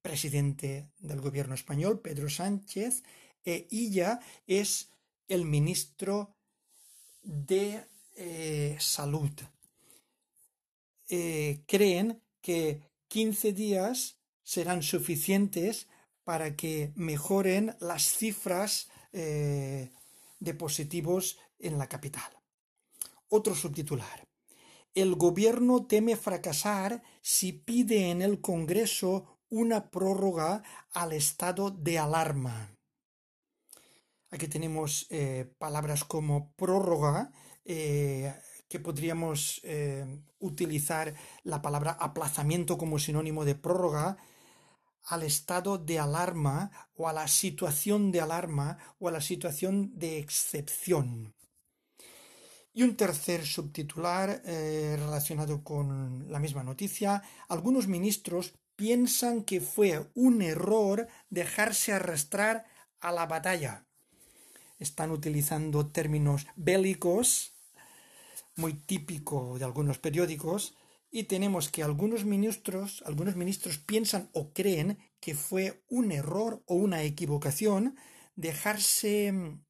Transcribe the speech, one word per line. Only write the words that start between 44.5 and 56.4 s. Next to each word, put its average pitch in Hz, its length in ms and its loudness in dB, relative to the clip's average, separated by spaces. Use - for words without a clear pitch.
al 170 180 -4
estado 180 560 0
de 165 220 0
alarma 160 720 0
o 165 120 -4
a 160 60 0
la 156 140 -2
situación 190 840 2
de 175 100 2
alarma 160 580 -2
o 185 100 -4
a 170 40 2
la 160 100 -4
situación 185 760 -2
de 160 220 -4
excepción. 143 1120 -2
Y 220 80 0
un 240 160 6
tercer 170 480 0
subtitular, 165 1000 -2
eh, 156 540 -2
relacionado 147 640 -2
con 139 680 -4
la 147 80 -4
misma 143 240 -4